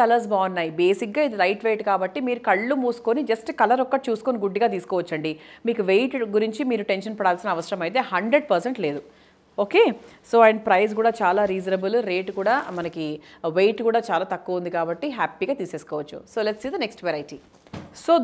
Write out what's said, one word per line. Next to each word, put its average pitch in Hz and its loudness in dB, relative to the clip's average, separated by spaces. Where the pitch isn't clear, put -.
colors 226 4
బాగున్నాయి. 185 0
బేసిక్‌గా 202 2
ఇది 220 -6
light 202 0
weight 214 -2
కాబట్టి 185 0
మీరు 240 -4
కళ్ళు 226 2
మూసుకొని 240 0
just 226 -2
color 240 4
ఒక్కటి 269 -2
చూసుకొని 220 -2
గుడ్డిగా 208 2
తీసుకోవచ్చండి. 170 -4
మీకు 226 0
weight 254 2
గురించి 220 0
మీరు 208 -2
tension 202 -4
పడాల్సిన 180 0
అవసరం 180 -6
అయితే 220 0
hundred 226 2
percent 240 0
లేదు. 147 -4
ఓకే, 330 4
so 226 4
and 220 4
ప్రైస్ 208 4
కూడా 226 2
చాలా 190 2
రీజనబుల్, 190 -2
రేట్ 185 -2
కూడా 196 0
మనకి 170 -6
వెయిట్ 208 4
కూడా 226 2
చాలా 180 0
తక్కువ 180 -4
ఉంది 175 -6
కాబట్టి 170 -4
హ్యాపీగా 202 -2
తీసేసుకోవచ్చు. 165 -8
So - -6
let's 214 -4
see 220 -8
the 381 -6
next 214 -8
variety. 147 -6
So 330 4